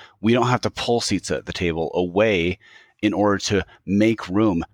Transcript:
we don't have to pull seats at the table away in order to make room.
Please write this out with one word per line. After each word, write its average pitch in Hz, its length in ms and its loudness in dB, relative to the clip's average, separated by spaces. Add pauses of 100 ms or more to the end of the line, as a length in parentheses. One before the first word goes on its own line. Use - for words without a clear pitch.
(220)
we 107 100 2
don't 120 160 4
have 123 140 2
to - 80 -2
pull - 320 -2
seats - 300 -4
at 73 160 -4
the 85 60 -6
table 82 400 -4
away 90 640 0 (420)
in 104 120 0
order 101 240 2
to 95 280 -2 (200)
make 104 440 0
room. 92 340 2 (100)